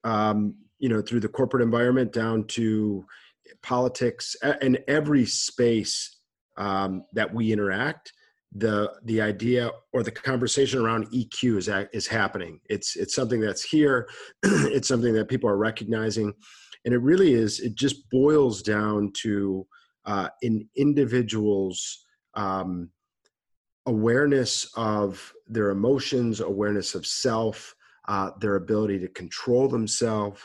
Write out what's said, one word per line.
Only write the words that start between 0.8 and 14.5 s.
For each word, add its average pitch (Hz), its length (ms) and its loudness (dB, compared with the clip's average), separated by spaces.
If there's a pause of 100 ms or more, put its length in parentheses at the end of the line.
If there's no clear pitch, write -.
know, 110 140 2
through 117 180 -2
the 107 80 -2
corporate 127 340 0
environment 120 520 2
down 113 320 -2
to 107 580 0 (580)
politics, 123 800 -2
a-, 139 220 -2
in 131 140 2 (100)
every 147 380 2
space, - 960 -2 (360)
um, 98 560 -4
that 104 220 -2
we 110 180 0
interact, 104 640 -2 (420)
the, 104 340 0 (140)
the 113 160 0
idea 113 500 0 (220)
or 123 120 0
the 113 80 -4
conversation 127 680 0
around 113 320 0
E 120 140 -2
Q 117 320 0
is 92 100 -2
a-, 101 240 -2
is 107 160 -6
happening. 95 640 -4
It's, - 260 -4
it's 87 200 -4
something 120 260 0
that's 104 220 -2
here. 139 440 2 (180)
<clears throat> - 180 -12
It's 147 440 2